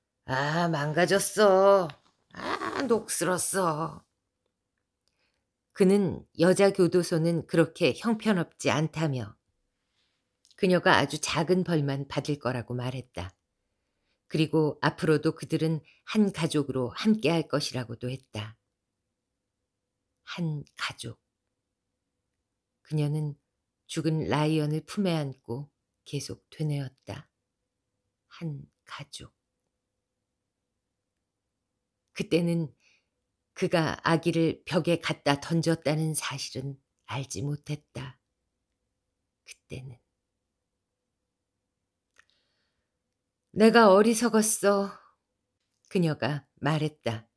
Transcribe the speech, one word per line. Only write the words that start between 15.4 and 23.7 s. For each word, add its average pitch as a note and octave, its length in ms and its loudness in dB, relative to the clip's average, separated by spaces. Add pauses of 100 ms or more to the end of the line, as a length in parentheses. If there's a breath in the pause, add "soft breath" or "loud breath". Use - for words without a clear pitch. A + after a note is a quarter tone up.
한 G#3 260 2
가족으로 C3 600 -2
함께할 E3 580 0
것이라고도 B2+ 600 -6
했다. A2 480 -12 (1700)
한 D#3 400 -8 (140)
가족. - 440 -12 (1600)
그녀는 D3+ 540 -4 (500)